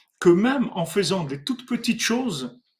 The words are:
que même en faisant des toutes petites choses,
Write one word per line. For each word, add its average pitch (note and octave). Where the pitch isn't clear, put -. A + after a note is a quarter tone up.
que F#3
même A3
en F3+
faisant F#3+
des C#3
toutes -
petites A#3
choses, A3